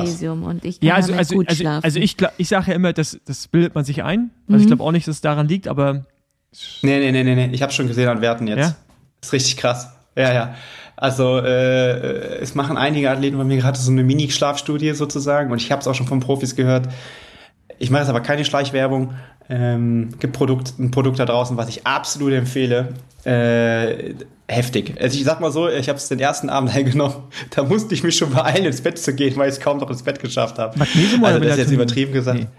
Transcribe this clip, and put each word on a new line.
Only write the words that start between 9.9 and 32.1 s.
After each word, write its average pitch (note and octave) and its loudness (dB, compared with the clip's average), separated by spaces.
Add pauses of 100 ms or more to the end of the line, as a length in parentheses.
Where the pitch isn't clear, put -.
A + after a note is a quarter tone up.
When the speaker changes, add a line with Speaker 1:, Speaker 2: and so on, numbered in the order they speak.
Speaker 3:
Ja, C3 2
ja. B2 -2 (440)
Also, B2+ 2
äh, B2+ 0
es - -8
machen C#3 -2
einige C#3 0
Athleten C#3 0
bei C3+ -2
mir C3+ 2
gerade B2+ 0
so B2+ 0
eine C3 4
Mini-Schlafstudie D3 0
sozusagen C#3+ -2
und A#2 0
ich - -4
hab's C3+ -2
auch C3+ 0
schon B2 -2
von C3 0
Profis C3+ -2
gehört. B2+ 2 (880)
Ich C3 -2
mache C#3+ 4
jetzt C3+ -2
aber A#2+ 2
keine D3 -2
Schleichwerbung. C3+ 0 (380)
Ähm, A#2 0 (100)
gibt B2+ -4
Produkt, B2+ -2
ein B2+ 0
Produkt C3 0
da B2 0
draußen, B2 -2
was A#2 -4
ich - -8
absolut C#3 -2
empfehle. B2+ 0 (300)
Äh, A#2 0 (340)
heftig. A#2+ -2
Also B2 0
ich C#3 -2
sag D#3 -2
mal D#3+ 0
so, E3 0
ich C#3 -2
hab's C#3 -4
den C3 -2
ersten C#3+ -2
Abend C3+ 0
<laughs> - -
eingenommen, C#3 2 (360)
da - 0
musste G#3 0
ich - -2
mich D#3+ 2
schon D#3 0
beeilen, D#3 2
ins C3 0
Bett - -2
zu C#3 -2
gehen, C3 0
weil C#3 2
ich's C3+ -6
kaum C#3+ 0
noch C#3 -6
ins B2 -8
Bett C#3 -4
geschafft A#2+ -4
hab. A2+ -4
Speaker 2:
Magnesium G3+ 2
oder A3 6
Speaker 3:
Also D#3+ 4
das D#3 4
ist C#3+ 0
jetzt B2+ 2
Speaker 2:
Melatonin? C#3 4
Speaker 3:
übertrieben B2 2